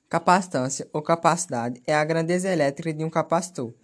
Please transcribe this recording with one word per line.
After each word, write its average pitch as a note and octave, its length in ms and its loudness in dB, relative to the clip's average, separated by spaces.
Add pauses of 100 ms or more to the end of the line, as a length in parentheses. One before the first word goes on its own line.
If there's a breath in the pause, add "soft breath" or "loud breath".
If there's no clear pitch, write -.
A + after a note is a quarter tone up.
Capacitância E3+ 840 0
ou D3+ 100 -4
capacidade D#3 840 0
é D#3 80 2
a D3+ 100 4
grandeza E3 460 0
elétrica D#3+ 420 0
de D#3 120 -6
um D#3+ 60 -4
capacitor, D#3+ 640 -2 (120)